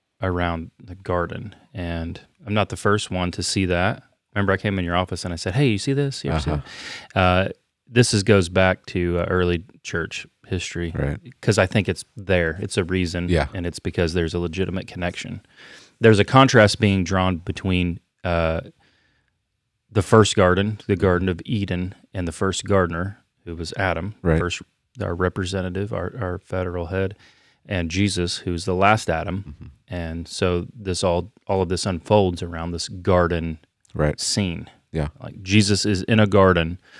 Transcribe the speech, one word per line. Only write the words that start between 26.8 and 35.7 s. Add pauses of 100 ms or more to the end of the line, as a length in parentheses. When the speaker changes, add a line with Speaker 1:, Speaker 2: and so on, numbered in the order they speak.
Speaker 1:
head, (500)
and
Jesus,
who's
the
last
Adam.
Speaker 2:
Mm-hmm. (220)
Speaker 1:
And
so
this
all, (140)
all
of
this
unfolds
around
this
garden (360)
Speaker 2:
Right.
Speaker 1:
scene. (220)
Speaker 2:
Yeah. (140)
Speaker 1:
Like,
Jesus